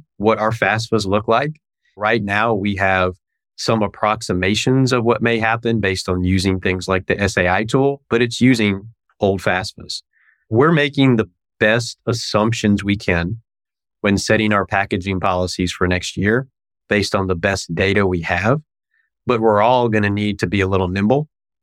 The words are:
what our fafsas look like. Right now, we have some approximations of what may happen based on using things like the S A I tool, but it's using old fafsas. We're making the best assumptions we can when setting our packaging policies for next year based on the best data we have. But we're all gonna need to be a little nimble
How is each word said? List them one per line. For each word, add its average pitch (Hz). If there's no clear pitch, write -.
what 104
our 110
fafsas 110
look 101
like. 139
Right 110
now, 107
we 101
have 92
some 113
approximations 107
of 123
what 117
may 117
happen 113
based 95
on 92
using 92
things 92
like 92
the -
S 98
A 90
I 98
tool, 139
but 123
it's 120
using 110
old 98
fafsas. -
We're 127
making 139
the 107
best 113
assumptions 107
we 101
can 90
when 101
setting 107
our 101
packaging 98
policies 90
for 90
next 90
year 113
based 104
on 95
the 92
best 95
data 98
we 90
have. 90
But 120
we're 107
all 120
gonna 107
need 101
to -
be 98
a 95
little 95
nimble 104